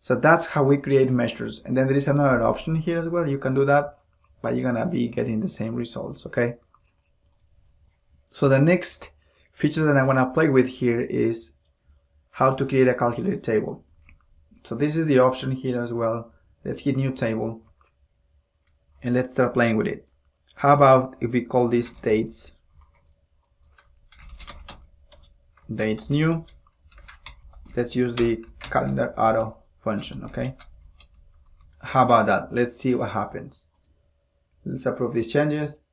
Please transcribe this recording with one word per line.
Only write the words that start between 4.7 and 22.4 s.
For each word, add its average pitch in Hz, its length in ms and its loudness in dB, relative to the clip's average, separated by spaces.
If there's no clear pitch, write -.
be 117 220 -2
getting 110 320 -4
the 95 100 -4
same 113 240 -8
results, - 520 -10
okay? 123 280 -2
So - 160 -2
the 135 120 6
next 170 520 2
feature 151 320 0
that 147 120 4
I 135 60 4
wanna 131 240 4
play 156 240 2
with 127 160 6
here 120 340 0
is 120 540 -2
how 131 200 2
to 135 140 -4
create 131 220 4
a 123 60 2
calculated 165 480 -2
table. - 400 -2
So - 100 -8
this 151 220 -2
is 160 100 0
the 139 120 4
option 127 340 2
here 127 280 -4
as 117 140 -6
well. 117 360 -4
Let's - 200 -8
hit 135 140 0
new 135 140 -2
table 113 520 -4
and 123 120 -2
let's 127 180 0
start 123 220 0
playing 117 240 2
with 104 80 0
it. - 200 -8
How 143 180 4
about 131 460 4
if 120 100 -4
we 123 100 0
call 120 280 0
this 120 260 -2
dates, - 580 -4